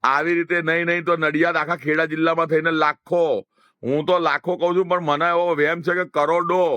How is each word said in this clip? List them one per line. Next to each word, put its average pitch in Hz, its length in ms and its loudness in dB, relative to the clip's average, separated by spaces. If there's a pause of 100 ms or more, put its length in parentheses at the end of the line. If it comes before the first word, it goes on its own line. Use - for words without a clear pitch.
આવી 151 280 2
રીતે 170 280 -2
નહીં, 165 240 -2
નહીં 170 180 -2
તો 170 120 0
નડિયાદ 160 400 0
આખા 160 200 -2
ખેડા 151 280 0
જિલ્લામાં 160 440 -2
થઈને 160 220 0
લાખો, 156 520 0 (600)
હું 143 240 -2
તો 175 120 2
લાખો 165 380 -2
કહું 175 180 0
છું, 180 140 0
પણ 175 160 0
મને 151 240 2
એવો 175 260 2
વહેમ 156 280 0
છે 175 120 0
કે 180 100 -2
કરોડો 170 600 0 (120)